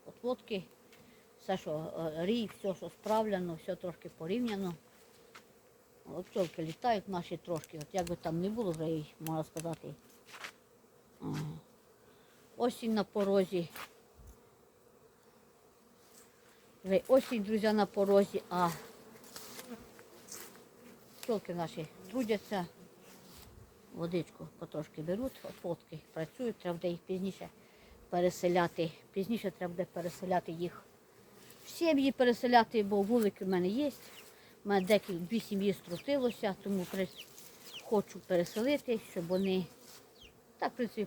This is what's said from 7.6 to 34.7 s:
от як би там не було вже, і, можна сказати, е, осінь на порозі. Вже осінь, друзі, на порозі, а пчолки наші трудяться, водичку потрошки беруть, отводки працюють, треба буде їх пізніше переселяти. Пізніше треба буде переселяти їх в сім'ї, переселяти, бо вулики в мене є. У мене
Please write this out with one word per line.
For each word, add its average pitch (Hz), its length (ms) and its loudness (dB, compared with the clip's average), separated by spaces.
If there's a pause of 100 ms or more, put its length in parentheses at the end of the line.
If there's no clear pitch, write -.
от 151 140 -12
як 180 160 -2
би 170 80 -2
там 165 240 -2
не 185 100 0
було 220 200 -2
вже, 160 200 -2
і, 156 300 -4
можна 156 240 -2
сказати, 160 500 -8 (1300)
е, - 20 -12 (1300)
осінь 226 380 -2
на 208 100 2
порозі. 196 640 2 (3250)
Вже 185 240 6
осінь, 254 340 6
друзі, 214 300 2
на 214 140 6
порозі, 196 640 6
а 180 200 4 (2500)
пчолки 196 340 -2
наші 165 320 -4 (240)
трудяться, 208 560 -2 (1300)
водичку 170 540 -6 (100)
потрошки 156 440 -10
беруть, 202 400 -4
отводки - 560 -8 (140)
працюють, 214 440 -6
треба 175 180 -4
буде 170 140 -4
їх 170 120 -2
пізніше 185 480 -6 (600)
переселяти. 175 800 4 (220)
Пізніше 196 380 -2
треба 175 200 -6
буде 175 220 -4
переселяти 180 600 -2
їх 170 300 -6 (840)
в - 40 -16
сім'ї, 277 420 4
переселяти, 240 680 4
бо 202 200 2
вулики 208 420 2
в 185 40 -2
мене 180 200 2
є. 262 240 0 (720)
У 202 40 -6
мене 196 180 4